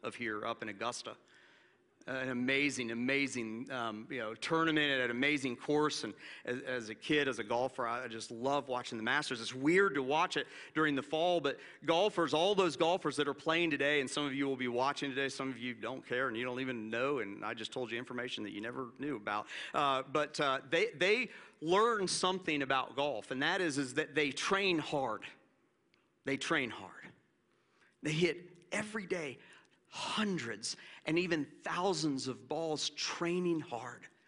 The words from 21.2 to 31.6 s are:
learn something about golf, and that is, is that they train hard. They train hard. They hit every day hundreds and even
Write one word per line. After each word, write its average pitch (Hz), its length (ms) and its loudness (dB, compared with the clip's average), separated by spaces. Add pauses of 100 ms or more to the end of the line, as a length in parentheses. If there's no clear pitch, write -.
learn 202 480 4
something 180 540 2
about 131 340 2
golf, 135 360 -2
and 135 120 -2
that 175 160 2
is, 160 180 0
is 131 180 -2
that 143 200 -2
they 147 140 4
train 190 500 2
hard. 131 440 -2 (1000)
They 135 140 0
train 135 320 0
hard. 95 220 -12 (1080)
They 151 120 -2
hit 160 360 0 (220)
every 214 360 -4
day 160 320 -4 (500)
hundreds 151 840 -4 (320)
and 160 100 2
even 170 300 2 (160)